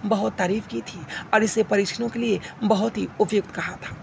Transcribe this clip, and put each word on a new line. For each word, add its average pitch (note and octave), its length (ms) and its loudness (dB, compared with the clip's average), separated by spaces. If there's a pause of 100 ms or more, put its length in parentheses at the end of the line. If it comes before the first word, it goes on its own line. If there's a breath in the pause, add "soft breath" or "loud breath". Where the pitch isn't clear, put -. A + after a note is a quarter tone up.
बहुत G#3 320 2
तारीफ G3 300 0
की A3+ 140 -4
थी E3+ 240 -12 (280 loud breath)
और G#3+ 100 6
इसे A3 200 2
परीक्षणों G#3+ 460 0
के A#3 100 -6
लिए A3+ 200 2 (240 loud breath)
बहुत G#3+ 340 2
ही F#3+ 100 0 (120)
उपयुक्त G3+ 320 2
कहा F3+ 200 -6
था। - 320 -12